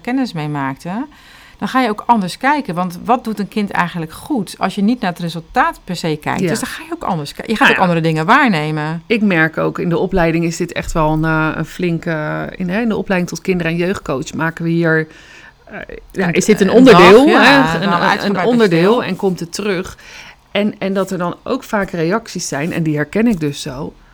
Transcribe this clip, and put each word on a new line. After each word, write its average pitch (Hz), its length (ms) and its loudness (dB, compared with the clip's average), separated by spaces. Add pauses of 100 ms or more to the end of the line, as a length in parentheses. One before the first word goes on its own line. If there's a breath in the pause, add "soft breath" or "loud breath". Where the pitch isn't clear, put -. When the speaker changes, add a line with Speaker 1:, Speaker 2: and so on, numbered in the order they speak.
Speaker 1:
kennis 254 320 -4
mee 151 160 -6
maakte. 147 580 -6 (520 soft breath)
Dan 208 100 -6
ga 262 120 0
je 254 80 0
ook 214 180 -6
anders 240 320 -2
kijken, 277 360 -2
want 175 300 -6
wat 247 200 -2
doet 220 140 -6
een 196 100 -6
kind 208 220 -4
eigenlijk 170 420 -4
goed - 460 -6
als 185 160 -4
je 202 80 -2
niet 240 180 0
naar 190 100 -2
het 170 100 -10
resultaat 175 640 -4
per 175 120 -8
se 156 240 -2
kijkt? 139 200 -4
Speaker 2:
Ja. 185 80 0
Speaker 1:
Dus 190 120 -2
dan 247 80 -8
ga - 140 -12
je 330 120 -12
ook 330 100 -10
anders 156 300 -4
ki-, - 120 -12
je - 100 -8
gaat - 20 -8
Speaker 2:
Nou 269 120 4
Speaker 1:
ook 139 60 2
Speaker 2:
ja. 196 60 0
Speaker 1:
andere 170 180 2
dingen 160 260 0
waarnemen. 165 800 2
Speaker 2:
Ik 214 160 0
merk 160 360 2
ook, 160 200 -2
in 170 100 -2
de 165 100 0
opleiding 165 460 0
is 165 120 -2
dit 170 160 -6
echt - 200 -6
wel 156 200 0
een, 156 120 0
eh, 156 300 0
een 160 100 -6
flinke, 156 920 -4
in, 185 120 -6
hè, 190 120 -4
in 240 80 -2
de 202 80 0
opleiding 180 340 -2
tot 170 100 -10
kinder- 180 260 -2
en 165 100 -2
jeugdcoach 170 580 -4
maken 165 300 -4
we 165 60 0
hier, 160 360 2 (580 loud breath)
eh, 214 140 -16 (340)
ja, 180 160 -2
Speaker 1:
Een, 165 40 -2
Speaker 2:
is - 120 2
dit 214 160 4
een 190 80 4
Speaker 1:
een 190 60 0
Speaker 2:
onderdeel, 220 520 10
Speaker 1:
dag, - 80 6
ja, 220 80 6
Speaker 2:
hè? 254 340 6
Speaker 1:
een 165 60 -2
Speaker 2:
Een, 196 100 0
een, 175 80 2
Speaker 1:
uitgebreid 196 460 0
Speaker 2:
een 240 60 2
onderdeel 208 280 4 (140)
Speaker 1:
bestel. 240 100 2
Speaker 2:
en 175 120 -4
komt 185 240 -2
het 165 120 -10
terug. 196 440 -4 (540 loud breath)
En, 208 280 0
en 196 160 -4
dat 190 160 -2
er 190 80 -6
dan 175 240 -6
ook 254 220 -6
vaak 196 260 -4
reacties 180 580 -4
zijn, 147 240 -6
en 170 100 -4
die 156 140 -2
herken 151 300 -2
ik 208 140 0
dus 143 220 -4
zo, 147 300 -10 (220 soft breath)